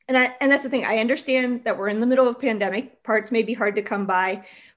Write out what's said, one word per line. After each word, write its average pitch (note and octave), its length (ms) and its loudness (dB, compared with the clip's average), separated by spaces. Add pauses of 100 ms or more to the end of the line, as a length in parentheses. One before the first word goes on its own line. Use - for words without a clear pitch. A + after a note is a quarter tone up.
and C4 100 2
I, B3+ 220 2
and C#4 120 2
that's C#4+ 120 4
the C4 60 -8
thing. A#3 160 -2
I G#3+ 140 0
understand B3+ 640 0
that A3 120 -2
we're G3 120 -4
in G#3 100 -2
the A#3 60 0
middle B3+ 220 4
of A#3+ 80 0
a B3 40 -16
pandemic. G#3 640 -4
Parts A3 280 -2
may A3+ 100 2
be A3 120 -4
hard G#3 220 -2
to G#3 60 0
come G3+ 240 -4
by, F#3+ 400 -2 (320)